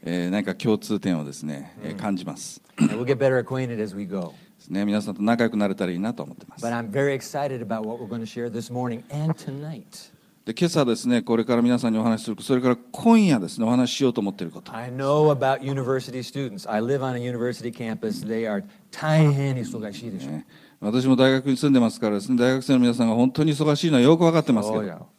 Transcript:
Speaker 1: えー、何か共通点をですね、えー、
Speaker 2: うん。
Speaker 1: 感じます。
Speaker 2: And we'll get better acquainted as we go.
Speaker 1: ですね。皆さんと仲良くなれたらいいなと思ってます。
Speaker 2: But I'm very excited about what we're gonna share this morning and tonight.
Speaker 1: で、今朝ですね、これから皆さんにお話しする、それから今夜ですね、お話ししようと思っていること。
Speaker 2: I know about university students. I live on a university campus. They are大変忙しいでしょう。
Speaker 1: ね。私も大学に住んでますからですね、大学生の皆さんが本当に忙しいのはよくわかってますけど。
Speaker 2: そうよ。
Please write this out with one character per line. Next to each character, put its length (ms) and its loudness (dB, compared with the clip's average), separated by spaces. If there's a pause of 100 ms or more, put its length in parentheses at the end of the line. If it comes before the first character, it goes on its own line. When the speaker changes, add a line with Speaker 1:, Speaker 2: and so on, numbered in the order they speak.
Speaker 1:
え 220 -2
ー、 40 -2
何 140 0
か 100 -4
共 240 0
通 200 -4
点 220 0
を 40 -8
で 80 -12
す 120 -14
ね、 380 -10
え 80 -8
ー、 20 -10
Speaker 2:
う 20 -10
ん。 20 -12
Speaker 1:
感 200 -4
じ 80 -6
ま 120 -10
す。 240 -16 (180)
Speaker 2:
And 160 2
we'll 100 -4
get 140 0
better 200 2
acquainted 440 -4
as 120 -8
we 120 -8
go. 280 -8 (240)
Speaker 1:
で 60 -20
す 40 -20
ね。 160 -2
皆 160 0
さ 120 -6
ん 20 -6
と 80 -6
仲 220 2
良 60 0
く 60 -4
な 120 2
れ 60 -2
た 120 -2
ら 60 -2
い 40 -4
い 20 -4
な 140 -4
と 100 -8
思 120 -12
っ 20 -20
て 100 -20
ま 120 -20
す。 60 -14
Speaker 2:
But 80 -2
I'm 180 -6
very 240 0
excited 500 -6
about 220 -6
what 160 -8
we're 60 -12
gonna 180 -8
share 240 -8
this 220 -8
morning 400 -6
and 220 -2
tonight. 760 -14 (320)
Speaker 1:
で、 100 -6
今 120 0
朝 180 2
で 120 2
す 120 -4
ね、 140 2
こ 140 2
れ 80 2
か 100 0
ら 80 4
皆 160 4
さ 100 0
ん 40 2
に 80 0
お 20 -2
話 200 0
し 20 -14
す 100 -6
る、 80 -14
そ 140 0
れ 40 2
か 100 2
ら 60 4 (140)
今 340 6
夜 140 4
で 100 -4
す 120 -8
ね、 60 0
お 40 2
話 220 2
し 60 -6
し 40 0
よ 80 4
う 20 -2
と 80 -2
思 120 -2
っ 20 -8
て 80 -10
い 40 -6
る 60 -10
こ 80 -16
と。 140 -16
Speaker 2:
I 180 -10
know 380 4
about 300 2
university 600 -2
students. 480 -8
I 140 0
live 180 0
on 140 -2
a 40 -4
university 540 -4
campus. 540 -6
They 240 -2
are 140 -4 (260)
大 420 4
変 220 0
忙 380 -8
し 160 -12
い 20 -10
で 100 -8
し 60 -10
ょ 40 -8
う。 20 -8
Speaker 1:
ね。 140 -10 (340)
私 260 0
も 80 6
大 160 6
学 160 2
に 100 2
住 140 2
ん 20 6
で 60 6
ま 140 4
す 80 -12
か 100 0
ら 60 0
で 60 -2
す 100 -2
ね、 40 2
大 180 4
学 100 -2
生 80 2
の 80 6
皆 120 6
さ 120 2
ん 40 2
が 60 2
本 160 4
当 140 0
に 80 2
忙 240 2
し 100 0
い 60 4
の 60 6
は 40 6
よ 160 8
く 60 4
わ 80 6
か 80 4
っ 40 0
て 80 2
ま 120 2
す 40 -2
け 60 -2
ど。 60 0
Speaker 2:
そ 40 -4
う 40 -6
よ。 180 -12 (120)